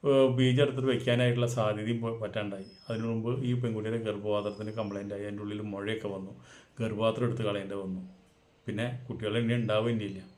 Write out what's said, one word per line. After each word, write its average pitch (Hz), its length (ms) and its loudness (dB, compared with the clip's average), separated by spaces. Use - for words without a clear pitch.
ഏഹ്, 135 260 8
ബീജം 127 320 6
എടുത്തിട്ട് 131 260 2
വെക്കാനായിട്ടുള്ള 120 600 4
സാധ്യതയും 110 520 0
പോ-, 113 180 -2
പറ്റാണ്ടായി. 101 500 -6
അതിനു 113 240 -4
മുമ്പ് 113 240 -2
ഈ 123 100 2
പെൺകുട്ടിയുടെ 113 460 -2
ഗർഭപാത്രത്തിന് 104 720 -2
കംപ്ലൈൻ്റ് 101 420 -4
ആയി, 101 100 -6
അതിൻ്റെ 104 200 -6
ഉള്ളിൽ 104 200 -6
മുഴയൊക്കെ 104 440 -4
വന്നു, 95 240 -8
ഗർഭപാത്രം 113 500 0
എടുത്ത് 113 180 0
കളയേണ്ടി 101 320 -2
വന്നു. 92 260 -4
പിന്നെ 110 200 -2
കുട്ടികൾ 107 340 -4
ഇനി 117 180 4
ഉണ്ടാവുക 110 360 2
തന്നെയില്ല. 101 300 -2